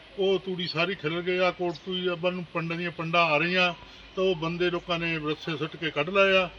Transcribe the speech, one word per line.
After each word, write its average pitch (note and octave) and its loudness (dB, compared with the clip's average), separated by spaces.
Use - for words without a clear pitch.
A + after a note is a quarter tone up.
ਉਹ F#3+ 4
ਤੂੜੀ F3+ -6
ਸਾਰੀ F3 0
ਖਿਲਰ E3 -2
ਗਈ F3+ 0
ਆ। F3+ 4
ਕੋਟਸੂਈ F3+ -4
ਵੱਲ F3+ -2
ਨੂੰ F3+ -6
ਪੰਡਾਂ E3 -2
ਦੀਆਂ F3 -4
ਪੰਡਾਂ E3+ 2
ਆ D3+ 2
ਰਹੀਆਂ F3 2
ਤਾਂ F#3+ 0
ਉਹ F#3+ 4
ਬੰਦੇ E3+ 0
ਲੋਕਾਂ E3+ -2
ਨੇ E3 -2
ਰੱਸੇ D3+ -4
ਸੁੱਟ D3+ -6
ਕੇ D#3 -4
ਕੱਢ D3 0
ਲਏ G3 6
ਆ। F3+ 2